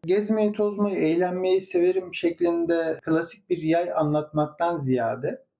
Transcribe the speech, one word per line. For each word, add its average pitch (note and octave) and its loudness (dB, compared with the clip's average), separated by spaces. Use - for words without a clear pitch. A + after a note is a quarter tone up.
gezmeyi, G#3 2
tozmayı, G3+ 0
eğlenmeyi F3+ 2
severim F3+ 0
şeklinde E3+ 0
klasik D#3+ -2
bir E3+ 0
yay E3 0
anlatmaktan D3+ 0
ziyade B2+ -2